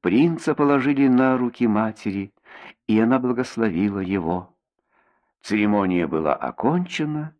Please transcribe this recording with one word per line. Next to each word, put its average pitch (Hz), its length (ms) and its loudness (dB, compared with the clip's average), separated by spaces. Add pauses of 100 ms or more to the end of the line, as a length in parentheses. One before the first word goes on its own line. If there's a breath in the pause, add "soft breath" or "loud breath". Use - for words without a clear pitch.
Принца 151 520 2
положили 139 540 2
на 127 300 4
руки 123 280 -2
матери, 107 680 -2 (540 loud breath)
и 107 120 4
она 120 200 2
благословила 110 800 -2
его. 90 560 -4 (880)
Церемония 101 680 0
была 78 280 0
окончена 151 1040 -4